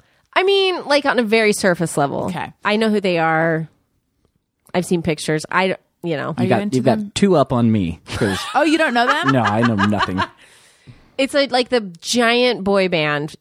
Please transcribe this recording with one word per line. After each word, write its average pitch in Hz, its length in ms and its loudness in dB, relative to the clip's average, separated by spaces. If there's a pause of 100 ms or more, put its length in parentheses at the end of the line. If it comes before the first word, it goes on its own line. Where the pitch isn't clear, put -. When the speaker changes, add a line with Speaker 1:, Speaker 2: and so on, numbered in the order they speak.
(340)
Speaker 1:
I 370 100 2
mean, 381 420 0
like, 285 200 0
on 247 140 0
a 240 40 2
very 214 300 2
surface 175 440 0
level. 135 300 -2
Speaker 2:
Okay. 170 260 -8 (100)
Speaker 1:
I 208 140 0
know 220 120 0
who 208 120 0
they 180 180 0
are. 160 480 0 (1080)
I've 175 120 -2
seen 170 160 0
pictures. 156 500 -2
I, 185 260 0 (240)
you 165 140 -4
know. 135 220 -6
Speaker 2:
Are 120 60 -2
Speaker 3:
You - 0 -
Speaker 2:
you 123 60 0
Speaker 3:
got, 113 120 2
Speaker 2:
into 117 160 -4
Speaker 3:
you've 123 80 0
got 117 140 2
Speaker 2:
them? 104 140 -8
Speaker 3:
two 190 220 4
up 139 180 2
on 117 180 2
me, 87 360 -2
'cause 98 400 -2
Speaker 2:
<laughs> - 80 -6
Oh, 277 80 2
you 330 140 2
don't 311 160 0
know 240 120 2
them? 311 260 0
Speaker 3:
No, 123 100 2
I 110 200 0
know 117 140 0
nothing. 98 520 -2
Speaker 1:
<laughs> - 40 -18 (840)
It's 269 200 -2
a, 277 100 2
like, 240 240 -2
the 240 120 2 (200)
giant 240 600 0
boy 196 260 2
band 151 520 -2